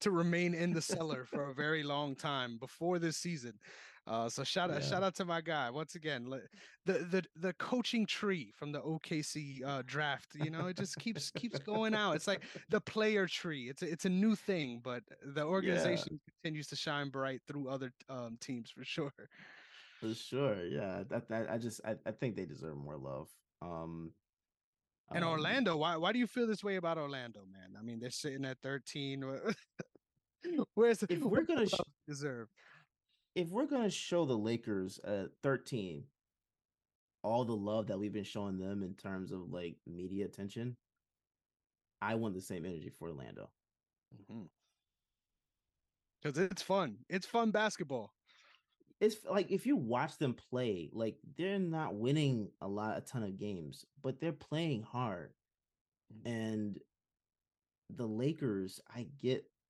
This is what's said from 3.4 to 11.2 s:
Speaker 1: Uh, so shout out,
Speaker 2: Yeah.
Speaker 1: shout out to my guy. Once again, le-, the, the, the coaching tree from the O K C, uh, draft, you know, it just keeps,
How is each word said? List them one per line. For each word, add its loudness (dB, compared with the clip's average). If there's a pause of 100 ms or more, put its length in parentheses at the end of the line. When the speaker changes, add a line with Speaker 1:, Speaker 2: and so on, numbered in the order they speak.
Speaker 1:
Uh, 2
so -2
shout 2
out, 0
Speaker 2:
Yeah. 0
Speaker 1:
shout 2
out 4
to 0
my 0
guy. 0
Once -4
again, -2
le-, -4 (460)
the, 6
the, 2 (120)
the 0
coaching 2
tree 0
from -6
the -4
O 0
K -2
C, -6
uh, 0
draft, -2
you -2
know, -2
it -2
just -4
keeps, -4